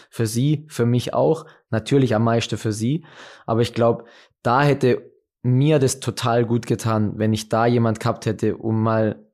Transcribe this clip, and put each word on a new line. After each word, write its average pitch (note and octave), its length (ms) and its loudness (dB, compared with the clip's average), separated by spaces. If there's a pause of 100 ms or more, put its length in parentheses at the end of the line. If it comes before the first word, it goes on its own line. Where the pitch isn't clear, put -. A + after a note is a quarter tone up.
Für A#2 180 -4
sie, C#3+ 420 -2
für A#2 160 -2
mich A#2+ 280 0
auch. D#3 320 0 (260)
Natürlich A#2+ 420 0
am A2 100 2
meisten A#2 340 0
für A2 140 -4
sie. A#2+ 320 -4 (420)
Aber A2+ 160 0
ich A#2 120 0
glaub, A#2 320 0 (380)
da B2 180 2
hätte C#3 500 0 (320)
mir C#3 360 2
das B2+ 200 0
total A#2+ 460 0
gut A#2 220 -2
getan, A2 480 -2
wenn A2 180 0
ich - 160 -6
da A2+ 160 2
jemand A#2 340 2
gehabt - 280 -2
hätte, G#2+ 300 -2
um A2 260 -2
mal, A2 320 0 (180)